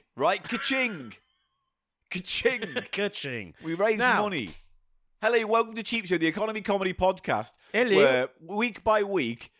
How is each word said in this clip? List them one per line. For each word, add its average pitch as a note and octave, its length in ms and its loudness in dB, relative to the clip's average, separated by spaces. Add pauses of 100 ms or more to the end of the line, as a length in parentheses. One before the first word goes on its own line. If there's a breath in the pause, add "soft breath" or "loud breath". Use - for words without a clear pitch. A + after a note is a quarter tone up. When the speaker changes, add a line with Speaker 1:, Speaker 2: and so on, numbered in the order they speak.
(160)
Speaker 1:
right? F3 300 0
Ka-ching. A3 680 -2 (460)
<laughs> - 500 -20
Ka-ching. A#3 500 -2
Speaker 2:
<laughs> - 320 -8
Ka-ching. C3 680 -6
Speaker 1:
We D#3+ 120 -6
raised G#3+ 260 2
Speaker 2:
Now A#3 220 4
Speaker 1:
money. D#3 280 -4 (720)
Hello, A3+ 240 2
welcome A3+ 280 2
to A3 80 -8
Cheap A3 240 -4
Show, F3 120 2
the D#3+ 80 2
economy G#3+ 340 -2
comedy F#3+ 340 0
podcast, F3+ 600 0 (180 soft breath)
Speaker 2:
Hello. A3 240 4
Speaker 1:
where C3 320 6 (120)
week G#3 420 -4
by G#3+ 200 4
week, D#3 580 -2